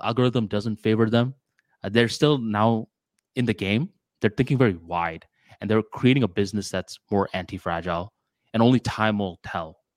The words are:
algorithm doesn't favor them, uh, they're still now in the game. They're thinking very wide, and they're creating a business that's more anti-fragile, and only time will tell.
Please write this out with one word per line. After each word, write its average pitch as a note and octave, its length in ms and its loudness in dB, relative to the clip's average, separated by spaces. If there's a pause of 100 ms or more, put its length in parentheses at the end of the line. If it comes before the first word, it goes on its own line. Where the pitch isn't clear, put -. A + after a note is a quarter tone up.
algorithm A#2 440 0
doesn't G#2 300 -4
favor A2 320 2
them, A#2+ 260 2 (480)
uh, G2 60 -6
they're A2+ 200 4
still D3+ 300 2
now A2+ 480 0 (480)
in B2+ 100 0
the A2 80 2
game. G#2+ 360 -2 (320)
They're G#2+ 100 2
thinking C3+ 260 0
very A#2 180 4
wide, E2+ 520 -6 (340)
and G2+ 80 -4
they're A2 140 2
creating C3 400 2
a G#2+ 40 2
business G2 420 -4
that's - 300 -8 (120)
more G2 220 0
anti-fragile, F2 800 -6 (400)
and A2+ 100 4
only B2 160 6
time G#2+ 400 -2
will F#2 240 -6
tell. F2+ 360 -10 (180)